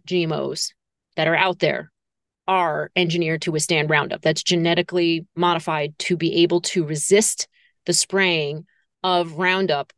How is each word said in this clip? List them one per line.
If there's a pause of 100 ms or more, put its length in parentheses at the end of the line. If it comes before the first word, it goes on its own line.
G
M
Os (440)
that
are
out
there (560)
are
engineered
to
withstand
Roundup.
That's
genetically (100)
modified
to
be
able
to
resist (400)
the
spraying (380)
of
Roundup,